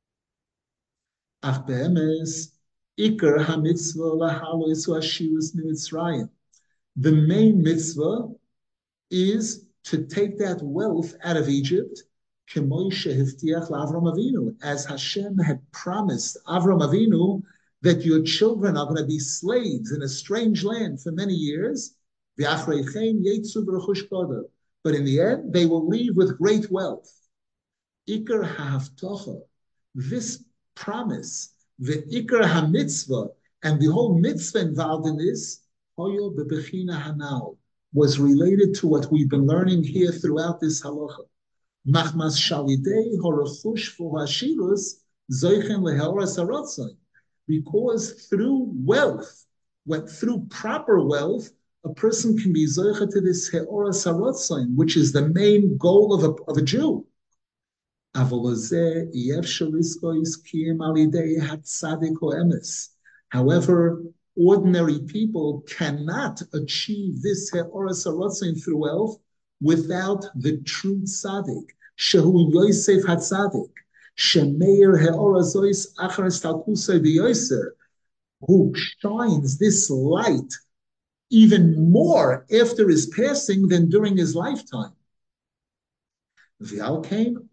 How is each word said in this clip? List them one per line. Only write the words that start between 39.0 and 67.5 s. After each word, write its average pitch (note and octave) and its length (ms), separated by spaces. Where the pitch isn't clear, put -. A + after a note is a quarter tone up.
we've D3 180
been C#3 160
learning F3 380
here E3+ 280
throughout D#3+ 500
this D#3 200
halacha. D3 440
Machmas D#3 500
shalidei F3 800
horachush E3+ 800
v'hashirus F#3 1040
zoichen F#3+ 500
leheoras E3 560
haratzon. F3+ 580
Because A3 800
through B3 440
wealth, G3+ 720
what, D#3 240
through A#3 400
proper A3+ 540
wealth, D3 480
a D#3 80
person A3 440
can F#3+ 140
be D#3 140
zoicha G3+ 440
to G3+ 120
this F3+ 280
heoras F#3+ 560
haratzon, E3 720
which D#3+ 220
is C#3 160
the D3 160
main G3 480
goal G3 360
of D#3+ 100
a, D#3 200
of D3 140
a E3 40
Jew. C4 440
Avolozeh C3+ 1000
yefshel D#3 580
iskois D#3+ 680
kiyem D#3+ 360
alidei D#3+ 600
hatzadik D#3 800
o D3+ 100
emes. - 580
However, E3+ 760
ordinary F3 640
people D#3 680
cannot D#3+ 720
achieve F3 680
this F#3+ 300